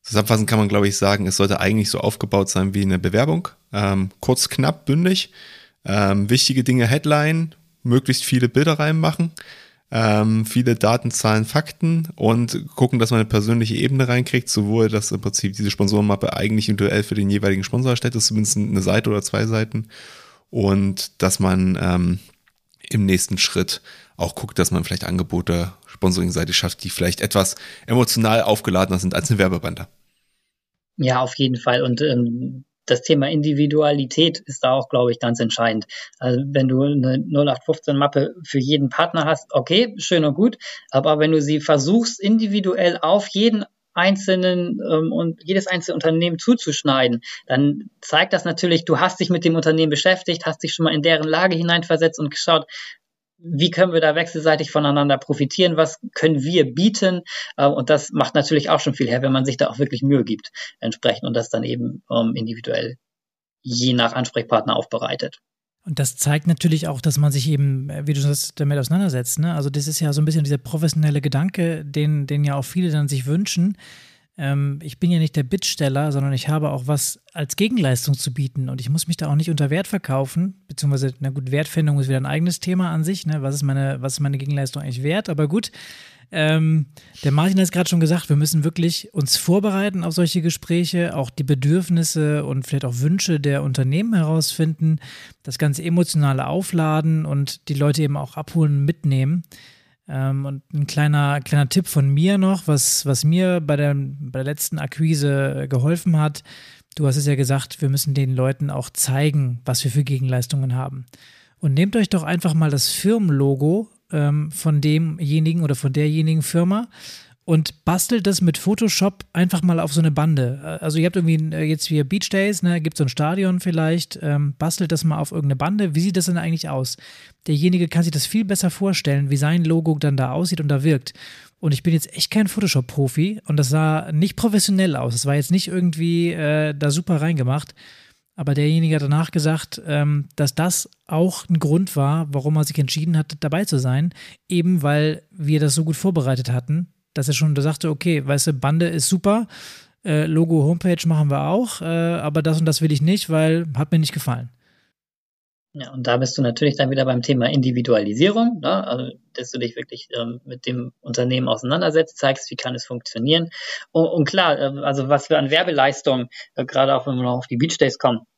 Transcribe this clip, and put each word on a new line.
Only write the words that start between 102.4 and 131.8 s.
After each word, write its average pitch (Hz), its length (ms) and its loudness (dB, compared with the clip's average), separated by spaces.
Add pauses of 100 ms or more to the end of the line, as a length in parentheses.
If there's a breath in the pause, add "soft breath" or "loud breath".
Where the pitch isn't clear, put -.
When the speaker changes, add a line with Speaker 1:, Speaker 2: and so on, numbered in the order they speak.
Speaker 3:
was, - 380 0
was 139 200 0
mir 180 360 2
bei 147 160 0
der, 143 180 0
bei 135 460 -6
der 131 40 -4
letzten 147 340 -6
Akquise, 143 840 0
äh, 139 60 -6
geholfen 156 500 0
hat. 151 240 -2 (540 loud breath)
Du 151 100 0
hast 135 100 2
es 143 100 -2
ja 143 80 2
gesagt, 135 480 -2
wir 135 80 0
müssen 139 240 -2
den 131 200 0
Leuten 131 360 -2
auch 135 200 -8
zeigen, 135 760 0
was 127 200 -2
wir 131 60 0
für 143 120 2
Gegenleistungen 127 720 -2
haben. 131 300 -6 (540 soft breath)
Und 139 160 0
nehmt 190 200 2
euch 214 140 2
doch 170 160 0
einfach 170 300 0
mal 160 160 4
das 139 180 0
Firmenlogo, 160 1000 2 (200)
ähm, 151 400 0
von 151 300 0
demjenigen 156 800 2
oder 143 120 2
von 135 180 -2
derjenigen 156 500 2
Firma 185 460 0 (560 loud breath)
und 165 400 0
bastelt 185 420 0
das 196 140 0
mit 170 180 2
Photoshop 202 720 0
einfach 175 300 0
mal 170 180 2
auf 151 120 -4
so 160 80 2
eine 160 100 4
Bande. 139 520 0
Äh, 160 220 -8
also 156 140 -2
ihr 165 80 2
habt 175 100 -2
irgendwie, 160 380 0
äh, 156 80 -2
jetzt 156 240 -2
hier 151 180 0
Beach 190 240 -2
Days, 196 340 0
ne, 175 180 2
gibt's 156 180 -6
so 151 60 2
ein 131 40 0
Stadion 180 520 0
vielleicht, 165 600 -2
ähm, 143 380 0
bastelt 165 340 -2
das 160 120 -2
mal 156 140 0
auf 147 140 -6
irgendeine 143 240 0
Bande. 175 380 0
Wie 160 60 2
sieht 185 160 0
das 170 100 0
denn 175 100 0
eigentlich 165 320 -4
aus? 131 300 -4 (480 loud breath)
Derjenige 170 420 2
kann 170 140 2
sich 165 100 0
das 147 140 -2
viel 220 180 0
besser 185 260 0
vorstellen, 143 600 0
wie 143 60 2
sein 160 280 2
Logo 160 340 2
dann 143 180 0
da 127 140 0
aussieht 165 300 -2
und 147 80 0
da 139 160 0
wirkt. 151 300 0 (440 loud breath)
Und 151 140 0
ich 131 100 0